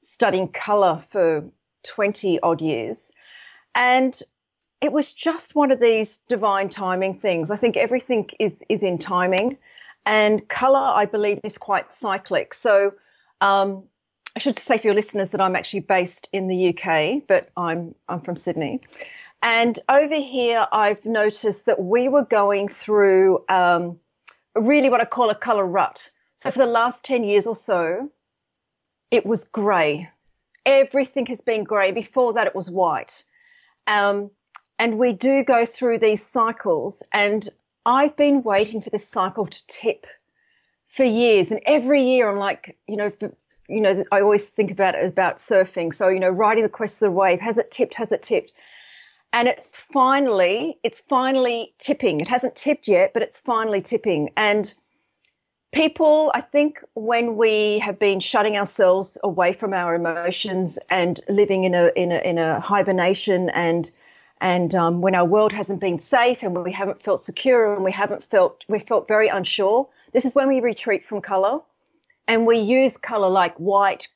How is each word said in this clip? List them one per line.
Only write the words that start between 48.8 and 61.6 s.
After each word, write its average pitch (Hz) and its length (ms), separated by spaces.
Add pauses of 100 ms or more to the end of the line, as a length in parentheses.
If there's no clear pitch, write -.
And 240 140
it's - 360 (100)
finally, 254 880
it's - 260
finally 254 720
tipping. 196 420
It 160 80
hasn't 254 280
tipped - 320
yet, 190 240
but 220 100
it's - 160
finally 220 440
tipping. 202 540
And 208 360 (1000)
people, 311 600
I - 60
think 294 400 (140)
when 233 420
we 214 440
have 202 200
been 196 180
shutting 208 380
ourselves 190 640
away 180 300
from 196 200
our 175 220
emotions 170 840 (140)
and 180 380
living 202 340